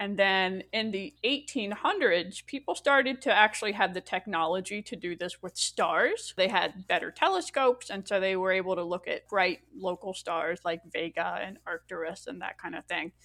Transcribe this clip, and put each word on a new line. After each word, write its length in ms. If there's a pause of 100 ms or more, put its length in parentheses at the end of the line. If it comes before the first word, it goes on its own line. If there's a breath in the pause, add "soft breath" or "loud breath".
And 180
then 440 (100)
in 200
the 200 (100)
eighteen 500
hundreds, 680
people 340
started 480
to 100
actually 400
have 200
the 80
technology 800
to 160
do 200
this 260
with 160
stars. 800
They 120
had 380
better 240
telescopes, 800
and 180
so 120
they 160
were 160
able 240
to 80
look 220
at 220
bright 300 (180)
local 380
stars 500
like 160 (100)
Vega 520
and 240
Arcturus 600
and 140
that 180
kind 180
of 100
thing. 260 (120 soft breath)